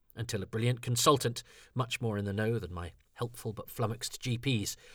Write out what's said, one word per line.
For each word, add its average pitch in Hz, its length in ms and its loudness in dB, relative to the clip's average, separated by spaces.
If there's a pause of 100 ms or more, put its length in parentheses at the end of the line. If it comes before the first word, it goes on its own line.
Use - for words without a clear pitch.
(140)
until 113 280 -4
a 92 40 -6
brilliant 117 360 0
consultant, 120 600 4 (320)
much 127 280 -2
more 110 160 0
in 101 80 0
the 98 80 0
know 110 240 2
than 90 140 -6
my 87 200 -8 (220)
helpful 120 400 -6
but - 160 -12
flummoxed - 500 -2
G 123 160 0
Ps, 117 400 0 (180)